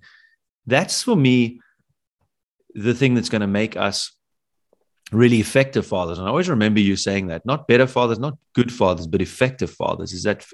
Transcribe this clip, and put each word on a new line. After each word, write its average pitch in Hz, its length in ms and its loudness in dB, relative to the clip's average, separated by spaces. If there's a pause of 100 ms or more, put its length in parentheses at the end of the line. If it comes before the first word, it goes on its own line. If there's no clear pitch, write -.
(680)
that's, 139 360 -2
for 233 140 0
me, 127 440 2 (1120)
the 113 180 0
thing 123 220 2
that's 113 160 -2
gonna 104 160 -2
make 104 280 -2
us 98 380 -4 (1000)
really 117 300 6
effective 135 460 0
fathers. 87 300 -4
And 92 100 -8
I 101 40 -2
always 175 180 -2
remember 107 320 2
you 98 160 2
saying 98 300 -2
that, 82 180 -8
not 151 240 -4
better 123 180 6
fathers, 120 320 0
not 143 200 -8 (160)
good 123 180 0
fathers, 90 340 0
but 85 140 -2
effective 113 500 -4
fathers, - 440 -8
is 90 80 -10
that 101 320 -4